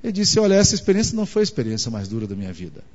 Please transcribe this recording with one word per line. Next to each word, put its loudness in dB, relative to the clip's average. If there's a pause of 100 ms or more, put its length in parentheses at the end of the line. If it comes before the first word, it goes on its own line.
Ele -4
disse, 2
"Olha, 6
essa 6
experiência 0
não -2
foi 0
a 4
experiência -4
mais -4
dura -4
da -6
minha -8
vida. -12 (120)